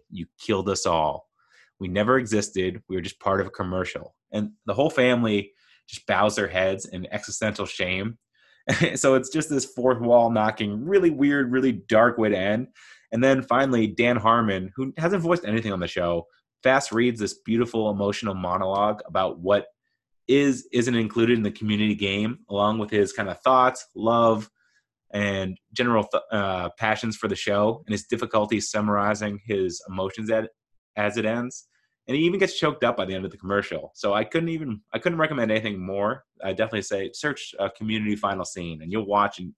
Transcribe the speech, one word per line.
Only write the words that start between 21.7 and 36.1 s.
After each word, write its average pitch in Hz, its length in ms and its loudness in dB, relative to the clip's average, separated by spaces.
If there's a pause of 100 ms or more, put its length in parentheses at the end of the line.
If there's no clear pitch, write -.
game, 104 460 -2 (100)
along 104 300 2
with 104 100 -4
his 101 240 2
kind 101 160 -4
of 90 120 -8
thoughts, 127 440 4 (100)
love, 113 540 2 (640)
and 98 420 -2 (180)
general 120 300 2
th-, - 280 -4
uh, 95 380 -2 (100)
passions 107 360 -2
for 113 120 -6
the 98 80 -2
show, 107 500 0
and 107 80 -4
his 101 120 -4
difficulty 110 540 0
summarizing 104 880 -2
his 95 420 -2
emotions 110 440 -6
at, 110 180 0 (460)
as 104 220 -2
it 110 80 -2
ends. 120 420 -6 (400)
And 131 100 -2
he 156 60 2
even 180 160 2
gets 185 200 0
choked 147 240 -2
up 120 140 2
by 98 80 -2
the 92 100 -6
end 95 100 -6
of 87 60 -8
the - 60 -20
commercial. 92 580 -4
So 101 200 -2
I 110 80 2
couldn't 165 260 -2
even, 151 320 -6 (120)
I 117 60 -2
couldn't 170 200 -2
recommend 143 320 0
anything 107 280 -2
more. 101 440 -2 (200)